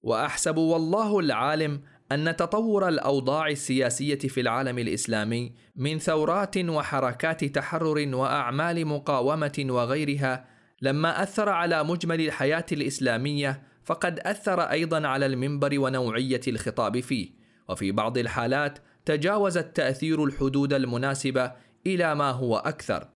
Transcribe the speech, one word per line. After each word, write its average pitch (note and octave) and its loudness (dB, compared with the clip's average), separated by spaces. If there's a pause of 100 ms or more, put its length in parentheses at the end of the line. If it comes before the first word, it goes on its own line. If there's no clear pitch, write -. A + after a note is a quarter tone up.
وأحسب C#3 0
والله E3 2
العالم D3 0 (300)
أن D#3 0
تطور G3+ 2
الأوضاع C#3+ 2
السياسية C#3 0
في C3 -2
العالم B2 0
الإسلامي A2+ -2 (220)
من D3+ -2
ثورات E3+ 0
وحركات D3+ 0
تحرر D3 -2
وأعمال C#3+ 0
مقاومة C#3+ 0
وغيرها، C3 0 (360)
لما D3+ 2
أثر G#3 0
على E3+ 2
مجمل E3 0
الحياة D#3 0
الإسلامية C#3 0 (220)
فقد E3 -2
أثر F#3+ 0
أيضًا D#3+ 0
على C#3 0
المنبر C#3 0
ونوعية B2+ 0
الخطاب A#2 -2
فيه، B2 -4 (400)
وفي G2 -2
بعض A2 0
الحالات C3 -2 (260)
تجاوز F3 2
التأثير D#3 0
الحدود C#3 2
المناسبة C3 0 (360)
إلى E3+ 2
ما C#3+ 2
هو B2 0
أكثر. - -4 (120)